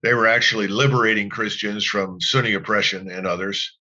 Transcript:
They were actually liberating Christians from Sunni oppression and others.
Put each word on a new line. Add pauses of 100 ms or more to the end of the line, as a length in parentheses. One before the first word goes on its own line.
They
were
actually
liberating
Christians
from
Sunni
oppression
and
others.